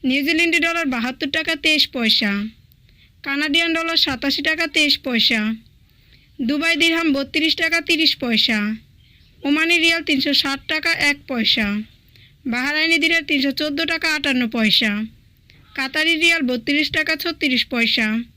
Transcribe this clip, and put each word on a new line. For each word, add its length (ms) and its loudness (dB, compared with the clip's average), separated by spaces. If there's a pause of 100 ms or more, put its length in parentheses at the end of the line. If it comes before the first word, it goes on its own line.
নিউজিল্যান্ডি 580 2
ডলার 260 -2
বাহাত্তর 440 -4
টাকা 160 -2 (100)
তেইশ 200 4 (120)
পয়সা, 360 0 (920)
কানাডিয়ান 520 0
ডলার 280 -2
সাতাশি 440 -4
টাকা 160 0 (100)
তেইশ 200 2 (100)
পয়সা, 360 0 (1040)
দুবাই 340 0
দিরহাম 340 2
বত্রিশ 380 -2 (100)
টাকা 240 0
তিরিশ 240 2 (120)
পয়সা, 360 0 (880)
ওমানি 360 2
রিয়াল 260 2
তিনশো 320 2
ষাট 180 -2 (120)
টাকা 200 0 (180)
এক 80 -2 (120)
পয়সা, 380 0 (840)
বাহরাইনি 520 0
দিনার 260 2
তিনশো 300 0
চোদ্দো 320 -2
টাকা 160 -2 (100)
আটান্ন 240 0 (140)
পয়সা, 360 2 (840)
কাতারি 360 0 (100)
রিয়াল 260 4
বত্রিশ 380 0 (100)
টাকা 240 0
ছত্রিশ 420 -2 (100)
পয়সা 340 0 (280)